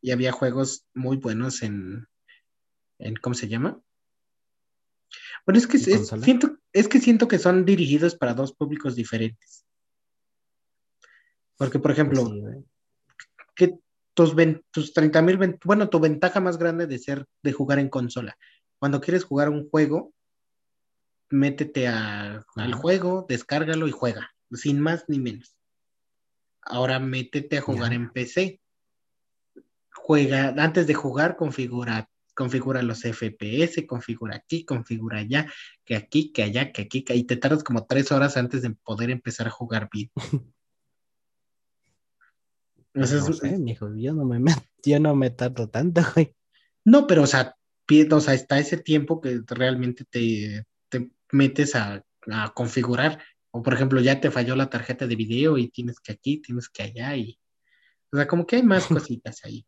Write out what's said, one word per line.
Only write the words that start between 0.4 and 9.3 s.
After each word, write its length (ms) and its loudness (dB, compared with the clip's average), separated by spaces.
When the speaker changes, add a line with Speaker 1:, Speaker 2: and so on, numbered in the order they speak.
Speaker 1:
muy 240 -4
buenos 440 -4
en, 460 -8
en, 160 -8
¿cómo 180 -6
se 140 -8
llama? 340 -4
Bueno, 140 6
es 80 2
que 100 4
Speaker 2:
¿En 60 4
Speaker 1:
es, 140 4
Speaker 2:
consola? 280 -4
Speaker 1:
siento, 320 4
es 140 4
que 120 6
siento 280 6
que 120 2
son 260 4
dirigidos 500 4
para 180 -2
dos 200 -4
públicos 420 -6
diferentes. 680 -6